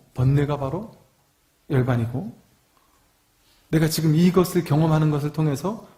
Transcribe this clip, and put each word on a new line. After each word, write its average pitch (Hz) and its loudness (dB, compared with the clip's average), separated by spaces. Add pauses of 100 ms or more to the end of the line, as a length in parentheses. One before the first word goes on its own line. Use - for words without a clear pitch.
(140)
번뇌가 143 0
바로 147 -8 (760)
열반이고 127 -2 (1300)
내가 160 2
지금 156 0
이것을 175 2
경험하는 156 2
것을 147 -4
통해서 156 -4